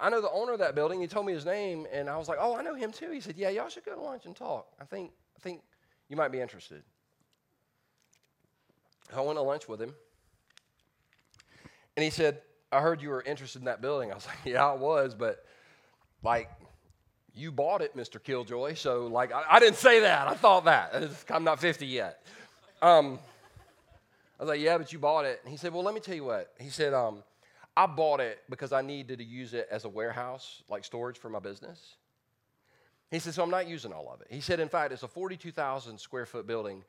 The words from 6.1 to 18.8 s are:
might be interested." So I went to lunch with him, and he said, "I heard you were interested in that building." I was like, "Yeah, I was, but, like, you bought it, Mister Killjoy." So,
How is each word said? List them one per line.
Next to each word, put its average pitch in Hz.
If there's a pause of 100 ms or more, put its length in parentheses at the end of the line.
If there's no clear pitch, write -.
might 147
be 127
interested." 82 (2250)
So -
I 131
went 151
to 147
lunch 143
with 110
him, 120 (2000)
and 151
he 160
said, 151 (300)
"I 139
heard 160
you 147
were 131
interested 131
in 127
that 113
building." 131
I 98
was 104
like, -
"Yeah, 127
I 143
was, 135
but, 110 (760)
like, 113 (840)
you 151
bought 156
it, 151
Mister 117
Killjoy." 123
So, 127